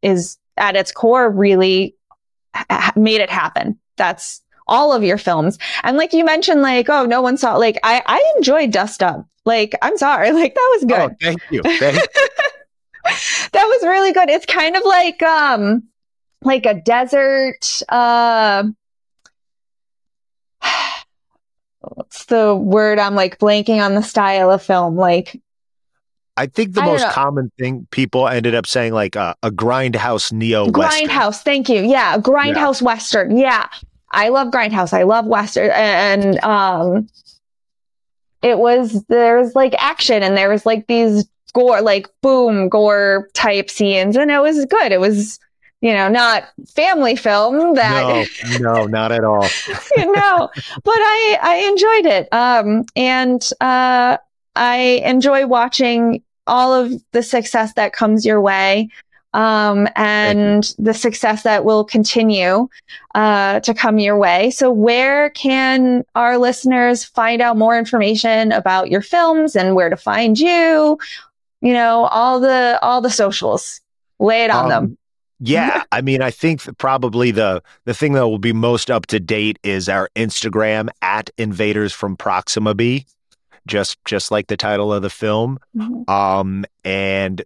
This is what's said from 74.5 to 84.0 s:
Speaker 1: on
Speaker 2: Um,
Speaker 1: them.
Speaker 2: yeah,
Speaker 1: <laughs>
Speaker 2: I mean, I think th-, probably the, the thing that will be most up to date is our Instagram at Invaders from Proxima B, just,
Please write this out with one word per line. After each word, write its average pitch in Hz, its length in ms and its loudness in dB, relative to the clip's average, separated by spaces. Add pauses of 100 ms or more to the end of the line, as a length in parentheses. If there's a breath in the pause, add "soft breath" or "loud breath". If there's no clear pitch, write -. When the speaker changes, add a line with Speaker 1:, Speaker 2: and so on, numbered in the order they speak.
Speaker 1:
on 127 140 0
Speaker 2:
Um, - 60 0
Speaker 1:
them. - 280 -2 (420)
Speaker 2:
yeah, 139 460 -2
Speaker 1:
<laughs> - 60 -12
Speaker 2:
I 117 100 -2
mean, 135 200 -2
I 131 80 -2
think 160 320 -4
th-, - 160 -18
probably 123 540 -2
the, 98 300 -2 (220 soft breath)
the 120 100 -6
thing 151 200 -2
that 127 140 2
will 110 100 -4
be 117 140 -2
most 117 400 -2
up 110 140 -4
to 110 140 -2
date 107 440 -4
is 95 240 -4
our 95 280 -2
Instagram 110 720 -4 (140)
at 101 340 -4
Invaders 104 560 -4
from 98 240 -8
Proxima 104 600 -4
B, 120 300 -4 (600 soft breath)
just, - 380 -6